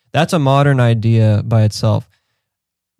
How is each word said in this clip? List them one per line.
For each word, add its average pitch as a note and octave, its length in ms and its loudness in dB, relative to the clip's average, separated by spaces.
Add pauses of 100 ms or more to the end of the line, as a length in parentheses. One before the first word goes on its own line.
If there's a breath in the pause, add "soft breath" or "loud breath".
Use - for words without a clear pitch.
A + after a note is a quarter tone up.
(120)
That's D#3 220 -2
a F3 40 0
modern C#3 400 2
idea A2+ 680 0
by A2+ 180 0
itself. G#2+ 460 -2 (920)